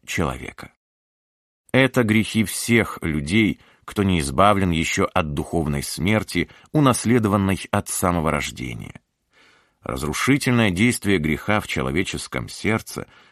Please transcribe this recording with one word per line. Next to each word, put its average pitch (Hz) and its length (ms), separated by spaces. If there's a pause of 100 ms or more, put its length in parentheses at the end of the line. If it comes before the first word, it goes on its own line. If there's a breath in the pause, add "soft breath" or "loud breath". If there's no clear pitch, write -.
человека. - 640 (1040)
Это 131 300
грехи 110 420
всех - 560
людей, 80 580 (280 soft breath)
кто - 160
не 95 180
избавлен 92 480
ещё 82 460
от 78 180
духовной 73 500
смерти, 92 680 (220 loud breath)
унаследованной 107 840 (120)
от 101 180
самого 87 420
рождения. 60 720 (840 soft breath)
Разрушительное 113 880
действие 101 480
греха 78 420
в - 80
человеческом 69 800
сердце - 580 (260 soft breath)